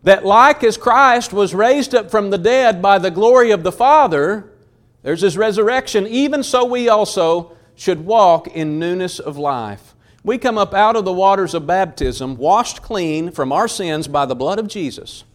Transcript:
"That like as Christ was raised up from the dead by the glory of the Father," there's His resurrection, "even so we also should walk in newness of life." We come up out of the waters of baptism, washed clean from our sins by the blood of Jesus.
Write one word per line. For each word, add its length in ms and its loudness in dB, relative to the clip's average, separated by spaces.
"That 200 4
like 400 4
as 140 2
Christ 560 2
was 220 -2
raised 400 0
up 160 0
from 180 0
the 80 -2
dead 420 2
by 200 2
the 100 -2
glory 400 4
of 140 0
the 80 -2
Father," 800 2
there's 200 -4
His 140 0
resurrection, 720 0
"even 380 -2
so 200 0
we 260 -2
also 640 0
should 320 -4
walk 440 2
in 280 -6
newness 400 -6
of 180 -10
life." 600 -8
We 140 -2
come 220 -4
up 160 -2
out 200 2
of 100 -2
the 60 -2
waters 440 0
of 100 -4
baptism, 720 -4
washed 460 0
clean 480 -6
from 200 -4
our 160 0
sins 400 -6
by 200 -2
the 80 -4
blood 240 -4
of 80 -8
Jesus. 560 -12